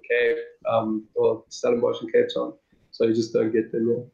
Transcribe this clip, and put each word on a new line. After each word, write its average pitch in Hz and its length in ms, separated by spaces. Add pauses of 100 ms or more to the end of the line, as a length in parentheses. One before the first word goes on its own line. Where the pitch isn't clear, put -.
Cape, 120 300 (300)
um, 110 460
or 110 340
Stellenbosch 120 540
in - 80
Cape 120 240
Town, - 180 (380)
so - 140
you 113 100
just 113 180
don't 113 200
get 113 200
them 117 160
there. 120 240